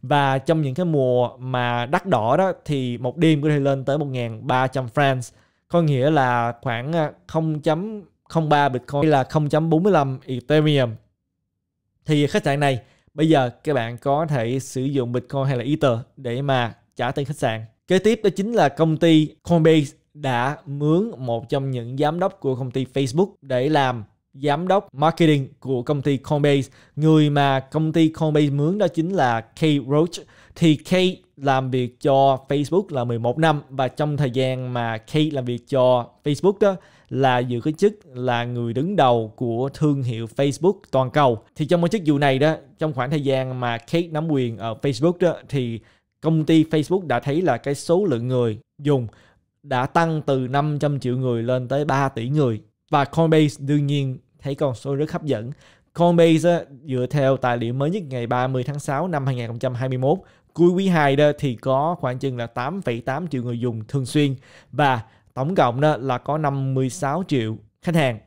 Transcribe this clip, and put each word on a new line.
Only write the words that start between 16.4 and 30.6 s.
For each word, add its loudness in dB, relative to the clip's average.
mà -2
trả -4
tiền -4
khách -8
sạn. -2
Kế 4
tiếp 2
đó 4
chính -4
là 4
công 0
ty 4
Coinbase 2
đã -4
mướn 0
một -6
trong -2
những -8
giám 0
đốc -4
của -2
công -8
ty -2
Facebook 0
để -2
làm 0
giám -2
đốc 2
marketing 2
của -4
công -2
ty 0
Coinbase. 0
Người 4
mà 2
công -2
ty 4
Coinbase 2
mướn 0
đó 2
chính -2
là 0
Kate 0
Roach. 0
Thì 4